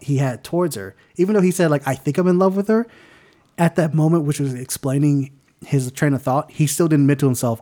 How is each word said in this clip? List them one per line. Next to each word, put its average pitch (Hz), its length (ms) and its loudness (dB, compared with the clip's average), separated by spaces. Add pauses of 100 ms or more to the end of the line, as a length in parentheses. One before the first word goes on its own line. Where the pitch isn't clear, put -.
he 139 160 -2
had 131 260 -4
towards 170 320 -2
her. 98 180 -12 (220)
Even 185 180 0
though 208 80 4
he 180 100 4
said, 170 200 0
like, 143 160 -2
"I 135 80 -2
think 143 240 -4
I'm 180 80 2
in 180 100 2
love 190 180 2
with 196 120 -4
her." 226 180 0 (720)
At 170 200 0
that 156 180 0
moment, 156 300 2
which 143 140 -2
was 139 140 -2
explaining 139 800 -2 (340)
his 127 280 -2
train 147 200 0
of 127 80 -4
thought, 143 300 -2
he 151 160 0
still 170 200 0
didn't 147 180 2
admit 139 140 2
to 143 60 0
himself, 120 360 -2